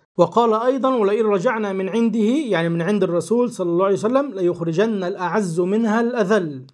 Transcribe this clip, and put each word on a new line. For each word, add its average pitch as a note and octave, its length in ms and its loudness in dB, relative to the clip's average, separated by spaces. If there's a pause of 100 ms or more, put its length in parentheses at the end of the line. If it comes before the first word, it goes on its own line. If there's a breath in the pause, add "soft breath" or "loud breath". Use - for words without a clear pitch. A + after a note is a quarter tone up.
(180)
وقال G#3+ 360 4
أيضًا: B3+ 420 0
"ولئن G#3+ 300 2
رجعنا G#3 480 0
من F#3+ 160 -4
عنده"، A3+ 300 0
يعني G#3 500 0
من E3+ 120 -2
عند F#3+ 220 0
الرسول F3+ 480 0
صلى F3+ 180 -4
الله F3 160 2
عليه G3 100 2
وسلم، B3+ 400 -2
"ليخرجن F3 680 -2
الأعز F3+ 560 -4
منها G#3+ 420 0
الأذل". G3 720 -2